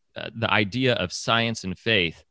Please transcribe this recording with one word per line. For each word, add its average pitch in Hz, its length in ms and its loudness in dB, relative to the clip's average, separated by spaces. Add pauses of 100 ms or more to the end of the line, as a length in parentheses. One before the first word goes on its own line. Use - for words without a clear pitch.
(160)
uh, 85 180 -10
the 113 160 -2
idea 107 440 2
of 90 180 -2
science 117 500 0
and 92 160 -8
faith 92 520 0